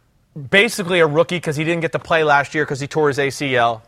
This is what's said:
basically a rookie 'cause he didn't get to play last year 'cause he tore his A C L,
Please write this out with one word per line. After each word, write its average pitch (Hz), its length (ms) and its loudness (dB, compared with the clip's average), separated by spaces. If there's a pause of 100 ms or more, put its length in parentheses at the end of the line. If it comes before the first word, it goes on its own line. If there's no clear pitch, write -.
(500)
basically 190 500 0
a 160 80 4
rookie 165 320 0
'cause 151 160 -4
he 156 80 -2
didn't 170 180 -2
get 156 120 -4
to 147 60 -2
play 160 240 0
last 143 300 2
year 151 120 0
'cause 139 140 -6
he 143 80 -6
tore 151 200 0
his 139 120 0
A 139 100 0
C 135 260 -4
L, 117 320 2